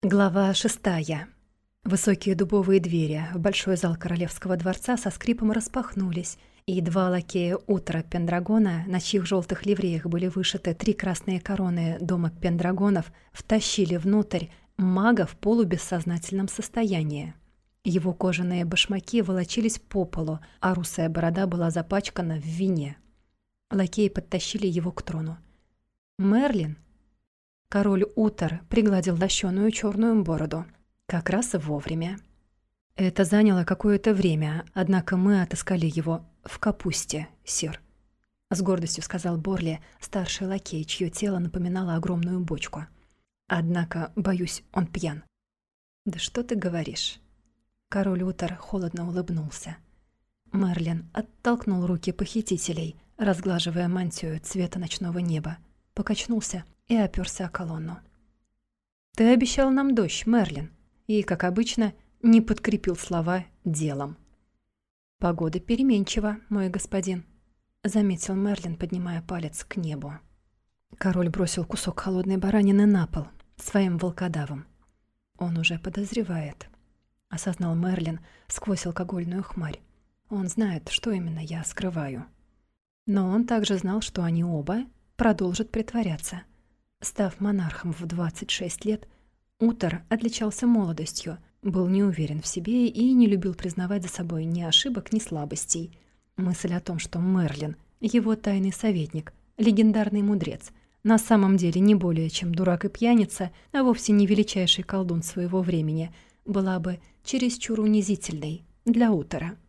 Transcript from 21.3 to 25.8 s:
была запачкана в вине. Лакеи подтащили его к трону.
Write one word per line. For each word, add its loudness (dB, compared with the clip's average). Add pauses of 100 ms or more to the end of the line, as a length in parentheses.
была 0
запачкана -2
в -10
вине. -2 (760)
Лакеи 2
подтащили -4
его 0
к -10
трону. -6 (800)